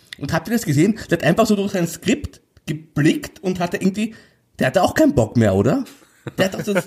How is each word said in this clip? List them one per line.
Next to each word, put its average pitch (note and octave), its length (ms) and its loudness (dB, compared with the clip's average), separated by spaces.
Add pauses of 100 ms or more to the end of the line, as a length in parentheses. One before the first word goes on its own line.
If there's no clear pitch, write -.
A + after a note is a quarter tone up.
(180)
und - 140 -8
habt D#3+ 140 -2
ihr G#3+ 80 -6
das A3+ 100 -2
gesehen? E3 360 2 (100)
Der E3+ 80 2
hat - 60 -4
einfach F3+ 220 4
so G#3+ 100 4
durch G3 160 -2
sein F3 160 -2
Skript - 520 -4 (260)
geblickt - 760 -2
und F#3 160 -2
hatte F3 200 -4
irgendwie, G#3 360 -2 (460)
der C3 80 0
hatte F3+ 160 2
auch - 100 0
keinen D#4 220 4
Bock A2+ 200 0
mehr, G#2+ 200 4
oder? C3+ 260 2 (560)
Der F#3+ 80 0
hat G3 80 -6
auch - 100 -8
so, G3+ 100 -2 (120)